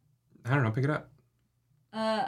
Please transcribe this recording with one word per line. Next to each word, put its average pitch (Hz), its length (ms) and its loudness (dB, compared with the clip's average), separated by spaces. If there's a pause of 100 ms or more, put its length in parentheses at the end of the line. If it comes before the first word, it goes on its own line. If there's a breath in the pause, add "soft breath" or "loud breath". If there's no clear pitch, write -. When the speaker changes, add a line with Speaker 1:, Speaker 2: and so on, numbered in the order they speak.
(460)
Speaker 1:
I 120 80 0
don't 143 100 4
know. 113 80 2
Pick 127 140 0
it 143 60 0
up. - 180 -4 (800)
Speaker 2:
Uh, 220 360 -2